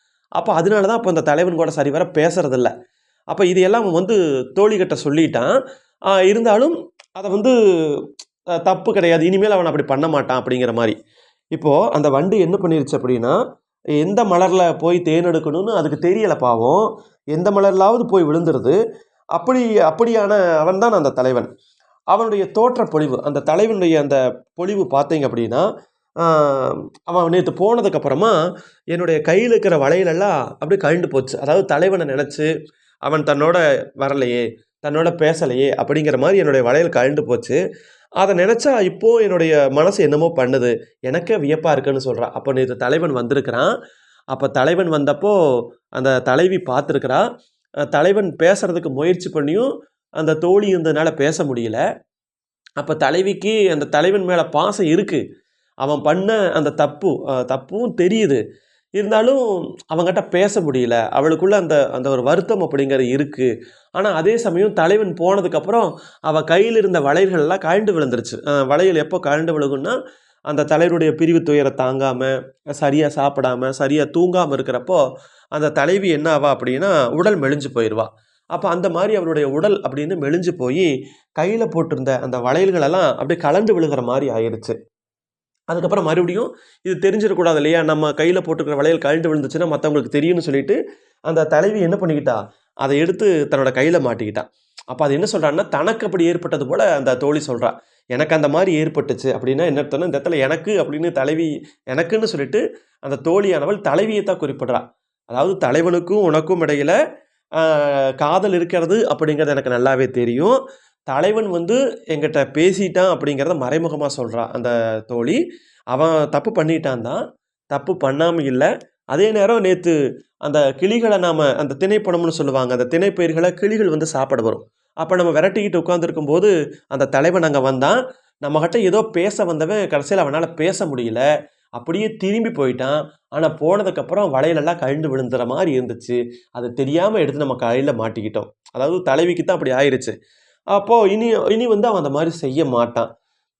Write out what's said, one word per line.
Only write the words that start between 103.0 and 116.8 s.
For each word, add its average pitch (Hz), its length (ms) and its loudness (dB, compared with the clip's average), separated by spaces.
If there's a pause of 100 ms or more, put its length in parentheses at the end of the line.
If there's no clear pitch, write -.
அந்த 143 300 -6
தோழியானவள் 185 500 0
தலைவியை 202 420 0
தான் 185 160 -4
குறிப்பிடுறா. - 580 -6 (280)
அதாவது, 147 320 -2
"தலைவனுக்கும் 175 640 0
உனக்கும் 165 380 0
இடையில, 156 500 0 (440)
ஆ, 147 560 2
காதல் 160 420 0
இருக்கிறது 175 540 0
அப்படிங்கிறது 151 400 0
எனக்கு 135 240 -2
நல்லாவே 127 400 2
தெரியும். 127 580 0 (340)
தலைவன் 202 460 -2
வந்து 208 580 -2
என்கிட்ட 147 460 -2
பேசிட்டான்" 185 680 2
அப்படிங்கிறத 143 400 -2
மறைமுகமா 147 480 -4 (100)
சொல்றா 113 320 -6
அந்த 117 580 -4
தோழி. 135 400 -2 (380)
அவன் 151 440 0
தப்பு 143 240 -2
பண்ணிட்டான் 156 480 -2